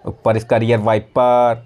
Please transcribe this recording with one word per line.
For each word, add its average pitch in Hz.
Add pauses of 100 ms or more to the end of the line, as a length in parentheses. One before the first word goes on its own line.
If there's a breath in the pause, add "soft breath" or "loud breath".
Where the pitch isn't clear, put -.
ऊपर 110
इसका 113
रियर 113
वाइपर 120